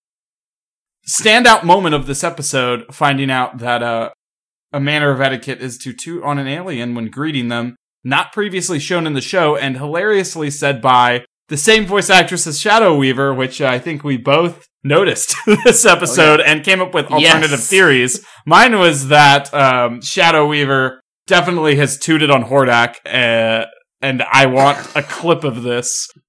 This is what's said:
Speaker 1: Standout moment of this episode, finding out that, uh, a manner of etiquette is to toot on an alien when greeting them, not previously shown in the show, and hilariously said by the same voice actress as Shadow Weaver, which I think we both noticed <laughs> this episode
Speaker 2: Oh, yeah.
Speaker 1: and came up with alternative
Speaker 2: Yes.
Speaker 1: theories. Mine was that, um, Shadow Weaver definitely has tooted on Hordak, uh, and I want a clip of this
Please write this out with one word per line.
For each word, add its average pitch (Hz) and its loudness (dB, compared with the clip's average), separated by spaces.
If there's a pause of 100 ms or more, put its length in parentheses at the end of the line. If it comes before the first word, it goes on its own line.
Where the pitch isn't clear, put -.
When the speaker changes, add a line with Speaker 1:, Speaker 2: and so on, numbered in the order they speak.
(1080)
Speaker 1:
Standout 220 2
moment 190 2
of 135 -4
this 139 -8
episode, 127 -4 (100)
finding 139 0
out 127 -4
that, 120 -2
uh, 113 -4 (640)
a 147 -6
manner 147 0
of 131 -2
etiquette 131 -4
is 127 -12
to 131 -14
toot 165 -12
on 143 -4
an 139 -8
alien 135 -8
when 117 -8
greeting 135 -6
them, 120 -8 (300)
not 139 -4
previously 185 -6
shown 165 -4
in 156 -4
the 135 -4
show, 151 -2
and 135 -6
hilariously 170 -4
said 139 -4
by 123 2 (240)
the 151 -8
same 220 2
voice 190 -2
actress 180 0
as 147 -8
Shadow 208 2
Weaver, 135 0
which 127 -6
I 127 0
think 147 -10
we 143 -4
both 156 -2 (180)
noticed 156 0
<laughs> - -16 (180)
this - 4
episode 165 4
Speaker 2:
Oh, - 0
yeah. 151 2
Speaker 1:
and 156 -4
came 190 2
up 180 -6
with 147 -2
alternative 156 2
Speaker 2:
Yes. 139 -4
Speaker 1:
theories. 139 2 (220)
Mine 214 4
was 147 2
that, 147 4
um, 127 0
Shadow 165 2
Weaver 135 -2 (260)
definitely 175 2
has 143 0
tooted 156 0
on 131 2
Hordak, 120 2 (100)
uh, 113 0 (340)
and 131 -4
I 131 4
want 135 2 (160)
a 147 -2
clip 165 -2
of 123 -6
this 123 -6 (200)